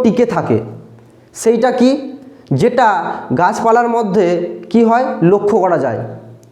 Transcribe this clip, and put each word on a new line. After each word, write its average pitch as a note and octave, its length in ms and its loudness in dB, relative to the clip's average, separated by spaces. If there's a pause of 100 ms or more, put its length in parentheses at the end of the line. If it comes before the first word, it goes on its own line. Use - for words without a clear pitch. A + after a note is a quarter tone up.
টিকে A#3+ 320 2
থাকে। B2 240 -2 (840)
সেইটা A#3 280 2 (100)
কি? B3+ 100 4 (720)
যেটা A#3+ 280 2 (520)
গাছপালার A3+ 560 2
মধ্যে G3+ 300 0 (460)
কি A#3 160 4
হয়, B3 180 2 (260)
লক্ষ্য G#3 320 2
করা F3 200 2
যায়, A2+ 160 -4 (520)